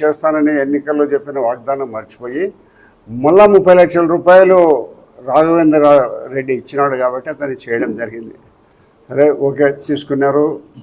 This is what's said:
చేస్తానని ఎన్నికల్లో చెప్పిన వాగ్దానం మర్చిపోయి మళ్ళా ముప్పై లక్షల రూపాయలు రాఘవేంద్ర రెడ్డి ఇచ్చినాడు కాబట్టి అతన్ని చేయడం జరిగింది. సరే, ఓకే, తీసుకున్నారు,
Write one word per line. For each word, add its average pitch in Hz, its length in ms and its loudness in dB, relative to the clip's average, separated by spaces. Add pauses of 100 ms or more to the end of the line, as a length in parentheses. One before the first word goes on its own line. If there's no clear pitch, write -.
చేస్తానని 151 560 0
ఎన్నికల్లో 143 440 -2
చెప్పిన 139 340 -6
వాగ్దానం 123 540 -6
మర్చిపోయి 123 600 -10 (580)
మళ్ళా 156 360 4
ముప్పై 190 280 4
లక్షల 175 320 2
రూపాయలు 175 800 4 (400)
రాఘవేంద్ర 147 840 2 (220)
రెడ్డి 131 220 -6
ఇచ్చినాడు 135 420 -4
కాబట్టి 127 340 -4
అతన్ని 139 260 -10
చేయడం 117 400 -6
జరిగింది. 113 380 -12 (720)
సరే, 139 220 2
ఓకే, 139 420 -2
తీసుకున్నారు, 143 880 -4 (220)